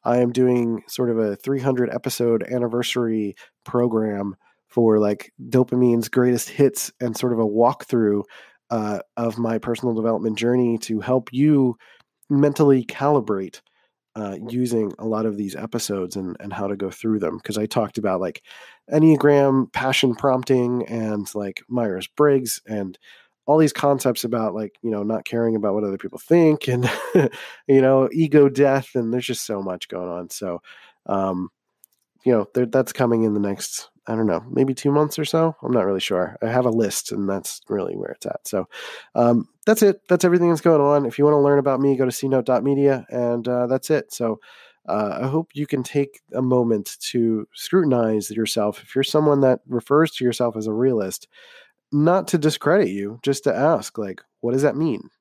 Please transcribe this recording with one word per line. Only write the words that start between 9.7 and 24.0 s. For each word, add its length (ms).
development 440
journey 400
to 220
help 320
you 440
mentally 560
calibrate, 760
uh, 220
using 500
a 60
lot 220
of 100
these 180
episodes 600
and, 240
and 140
how 120
to 100
go 120
through 300
them. 200
'Cause 200
I 80
talked 320
about, 240
like, 200
Enneagram, 840
passion 400
prompting, 720
and, 480
like, 340
Myers-Briggs, 1000
and 320
all 140
these 160
concepts 500